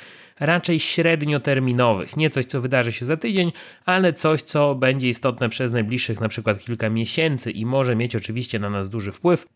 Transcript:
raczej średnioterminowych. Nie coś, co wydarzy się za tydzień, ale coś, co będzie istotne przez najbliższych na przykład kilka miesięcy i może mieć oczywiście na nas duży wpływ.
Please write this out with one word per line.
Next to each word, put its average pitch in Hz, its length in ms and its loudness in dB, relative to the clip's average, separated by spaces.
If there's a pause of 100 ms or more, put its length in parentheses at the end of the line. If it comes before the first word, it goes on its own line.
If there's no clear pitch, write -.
(400)
raczej 165 400 2
średnioterminowych. 135 1400 2
Nie 156 140 2
coś, 131 140 -2
co 131 160 -4
wydarzy 123 320 0
się - 120 -8
za 151 120 0
tydzień, 185 360 0 (320)
ale 185 280 4
coś, 156 300 0
co 143 320 2
będzie 131 340 2
istotne 120 400 0
przez 120 240 -2
najbliższych 117 480 -2
na 110 80 -2
przykład 107 360 -2
kilka 113 260 -4
miesięcy 120 600 -2
i 110 160 -6
może 127 300 2
mieć 117 200 -2
oczywiście 113 420 -6
na 101 120 -4
nas 98 200 -4
duży 101 220 -6
wpływ. 170 440 0